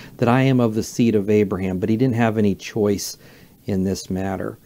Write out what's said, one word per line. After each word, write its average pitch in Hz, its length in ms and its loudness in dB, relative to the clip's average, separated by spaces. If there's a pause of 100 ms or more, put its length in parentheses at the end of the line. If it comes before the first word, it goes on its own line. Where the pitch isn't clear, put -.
(160)
that 120 120 0
I 127 140 4
am 131 160 4
of 117 160 2
the 110 80 0
seed 117 320 0
of 104 160 0
Abraham, 95 480 2
but 101 100 -2
he 113 80 0
didn't 127 200 0
have 113 220 0
any 101 180 2
choice - 640 -2 (480)
in 95 180 -2
this 95 260 -4
matter. 95 560 -6